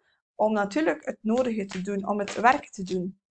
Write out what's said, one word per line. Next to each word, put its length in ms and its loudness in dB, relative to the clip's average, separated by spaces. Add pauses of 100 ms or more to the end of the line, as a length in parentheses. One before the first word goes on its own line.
(340)
om 180 2
natuurlijk 520 0
het 160 -6
nodige 440 0
te 160 -6
doen, 280 -4
om 100 0
het 160 -4
werk 360 4
te 120 -10
doen. 360 -4 (120)